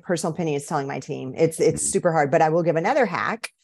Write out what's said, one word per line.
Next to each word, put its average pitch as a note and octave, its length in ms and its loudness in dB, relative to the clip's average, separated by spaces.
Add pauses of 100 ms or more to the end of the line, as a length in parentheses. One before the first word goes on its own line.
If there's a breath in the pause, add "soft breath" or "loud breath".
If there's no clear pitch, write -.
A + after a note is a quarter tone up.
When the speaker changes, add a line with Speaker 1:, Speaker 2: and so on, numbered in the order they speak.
Speaker 1:
personal E3+ 280 -2
opinion, D#3 240 -2
is C#3+ 100 -6
selling C#3 200 -2
my C#3 140 -6
team. C3 360 -8
It's, - 220 2
it's - 240 2
Speaker 2:
Mm-hmm. - 80 -2
Speaker 1:
super F3+ 220 2
hard, D3 180 2
but E3 120 4
I D#3+ 60 6
will D#3+ 140 2
give D#3+ 140 0
another A3+ 300 2
hack E3+ 440 -4 (140)